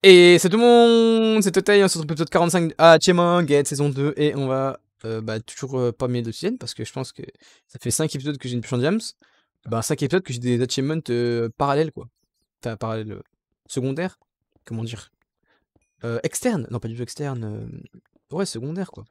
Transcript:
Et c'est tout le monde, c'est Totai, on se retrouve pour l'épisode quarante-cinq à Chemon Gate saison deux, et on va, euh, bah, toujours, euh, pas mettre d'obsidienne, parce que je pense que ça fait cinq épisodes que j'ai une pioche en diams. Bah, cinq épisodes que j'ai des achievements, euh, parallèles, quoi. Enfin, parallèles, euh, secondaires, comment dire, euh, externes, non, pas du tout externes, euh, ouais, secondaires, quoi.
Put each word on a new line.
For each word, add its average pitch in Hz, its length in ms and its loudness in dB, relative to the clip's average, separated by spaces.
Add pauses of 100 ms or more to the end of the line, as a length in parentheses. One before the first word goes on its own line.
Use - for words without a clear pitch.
Et 175 340 10
c'est 185 100 2
tout 202 100 2
le 233 40 2
monde, 226 800 4
c'est 190 80 0
Totai, 196 320 4
on 190 60 2
se 170 100 -4
retrouve 156 80 -8
pour 160 60 -8
l'épisode 156 180 -4
quarante-cinq 170 480 0
à 165 220 8
Chemon 175 420 2
Gate 143 240 0
saison 147 220 -2
deux, 139 280 -4
et 151 200 0
on 139 100 -4
va, 131 320 -4 (260)
euh, 113 160 -8
bah, 110 200 -8
toujours, 131 360 -10
euh, 123 140 0
pas 127 160 -6
mettre 120 200 -4
d'obsidienne, 202 300 -8
parce - 160 -14
que 113 120 -12
je - 80 -16
pense 131 180 -10
que - 120 -20 (440)
ça - 140 -20
fait 120 100 -6
cinq 160 240 -4
épisodes 143 240 -8
que 131 100 -12
j'ai 123 60 -6
une 120 60 -4
pioche 120 140 -8
en 123 40 -2
diams. 175 220 0 (680)
Bah, 113 160 -4
cinq - 220 -4
épisodes 180 180 -2
que - 100 -12
j'ai 120 60 -8
des 123 240 0
achievements, 139 380 -4 (100)
euh, 120 460 -2
parallèles, 143 340 -2
quoi. - 180 -18 (540)
Enfin, 113 140 -8
parallèles, 110 340 -8
euh, 98 120 -16 (440)
secondaires, 135 540 -6 (440)
comment 113 200 -10
dire, 113 260 -14 (960)
euh, 117 180 -6
externes, 208 480 -6
non, 120 80 -8
pas - 80 -12
du 113 80 -10
tout 123 80 -10
externes, 131 400 -10
euh, - 920 -16
ouais, 190 100 -4
secondaires, 156 460 -10
quoi. 104 180 -20